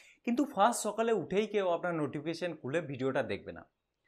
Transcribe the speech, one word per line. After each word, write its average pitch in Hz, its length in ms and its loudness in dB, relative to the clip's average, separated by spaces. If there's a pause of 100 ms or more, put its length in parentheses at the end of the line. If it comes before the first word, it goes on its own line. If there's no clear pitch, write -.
(240)
কিন্তু 240 220 0
ফার্স্ট 233 380 2
সকালে 226 300 0
উঠেই 196 340 2
কেউ 208 220 0
আপনার 170 260 0
নোটিফিকেশন 156 600 -2
খুলে 143 260 -2
ভিডিওটা 135 420 0
দেখবে 98 280 -6
না। 85 140 -14 (420)